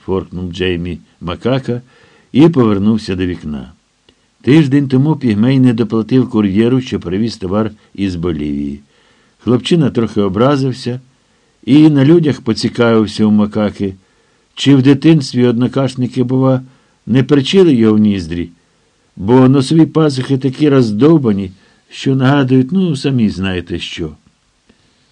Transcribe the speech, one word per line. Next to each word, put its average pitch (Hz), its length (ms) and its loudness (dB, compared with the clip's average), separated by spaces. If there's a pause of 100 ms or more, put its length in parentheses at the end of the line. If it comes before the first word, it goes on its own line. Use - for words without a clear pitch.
форкнув 90 480 -6
Джеймі 90 460 -6 (220)
Макака 120 600 -6 (500)
і 151 160 6
повернувся 107 680 0
до 92 100 -4
вікна. 73 460 -10 (680)
Тиждень 139 460 2
тому 139 280 0
пігмей 127 440 0
не 123 120 4
доплатив 113 580 -2
кур'єру, 110 500 0
що 101 200 -6
привіз 98 360 -6
товар 101 340 -4 (240)
із 95 220 -6
Болівії. 73 640 -6 (580)
Хлопчина 123 520 0
трохи 110 300 -4
образився 123 800 -2 (640)
і 151 240 4
на 139 160 2
людях 156 360 2
поцікавився 110 840 0
у 107 60 2
Макаки, 101 640 -2 (600)
чи 139 220 2
в 131 60 2
дитинстві 139 640 2
однокашники, 127 760 -2
бува, 131 400 0 (440)
не 131 160 2
причили 147 520 2
його 110 200 4
в 107 40 2
ніздрі, 87 520 -2 (680)
бо 127 320 4
носові 143 380 2
пазухи 139 520 -2
такі 139 300 -2
роздовбані, 117 840 2 (400)
що 135 260 -4
нагадують, 131 560 2
ну, 180 240 -2
самі 127 340 -2
знаєте 90 480 -6
що. 80 320 -10 (1000)